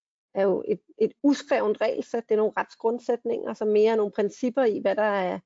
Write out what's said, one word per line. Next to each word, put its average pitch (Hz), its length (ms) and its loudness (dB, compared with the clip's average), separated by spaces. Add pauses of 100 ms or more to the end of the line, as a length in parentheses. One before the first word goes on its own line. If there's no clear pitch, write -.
(340)
er 196 80 0
jo 190 260 2
et, - 120 -2 (180)
et 220 140 0 (100)
uskrevet 233 580 0
regelsæt. 220 480 -4
Det 220 60 2
er 208 40 2
nogle 214 180 0
retsgrundsætninger, 233 960 -4
som 214 140 -4
mere 214 240 4
er 226 40 2
nogle 208 160 0
principper 233 520 -2
i, 214 160 2
hvad 196 160 0
der 208 60 0
er 196 440 0